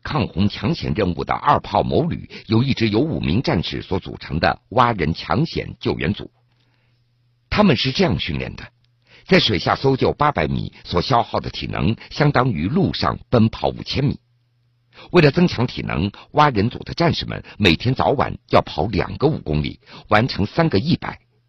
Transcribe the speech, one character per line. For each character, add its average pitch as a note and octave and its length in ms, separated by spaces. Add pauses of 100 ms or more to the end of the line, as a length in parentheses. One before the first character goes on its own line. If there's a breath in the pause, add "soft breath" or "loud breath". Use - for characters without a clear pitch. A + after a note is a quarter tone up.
抗 - 240
洪 G2+ 220
抢 A#2 260
险 - 220
任 F#2 180
务 C2+ 80
的 B1+ 100
二 C3 280
炮 F#2+ 240
某 C#2+ 180
旅， - 260 (180 loud breath)
由 A2 140
一 C#3 140
支 A2+ 140
由 G#2 100
五 B2+ 220
名 D2 200
战 B2+ 220
士 B1+ 200
所 - 180
组 - 180
成 D#2+ 220
的 - 200 (100)
蛙 A#2+ 200
人 E2+ 240
抢 A#2+ 320
险 - 320
救 F2 180
援 C#2 160
组。 - 200 (1160)
他 - 140
们 E3+ 140
是 C3 160
这 G3 100
样 C3 160
训 - 180
练 A#1+ 200
的： - 160 (540 soft breath)
在 F#3 120
水 F#2+ 220
下 G#2 160
搜 C3+ 200
救 G#2+ 160
八 D3 200
百 D#2 160
米 B1 240 (100)
所 - 180
消 A#2 220
耗 - 160
的 B1+ 100
体 - 200
能， C2 260 (160 loud breath)
相 D3 220
当 C3 180
于 D#2+ 160
路 C3 260
上 C2+ 240 (140)
奔 A2+ 180
跑 - 200
五 B1 160
千 C3 200
米。 C3 140 (960 loud breath)
为 F3 100
了 D3 80
增 F3 160
强 - 220
体 - 140
能， B1+ 280 (220 loud breath)
蛙 D3 180
人 G#2+ 180
组 - 120
的 - 140
战 E3 200
士 - 120
们 G#1 180 (140 loud breath)
每 F2+ 180
天 C3 180
早 E2 140
晚 E2+ 280 (140)
要 A2+ 100
跑 - 260
两 F#2+ 320
个 - 100
五 - 100
公 D2+ 240
里， A#1+ 160 (300 loud breath)
完 G#2+ 180
成 G2+ 200
三 E3 220
个 G2+ 120
一 D#3+ 160
百， - 240 (280)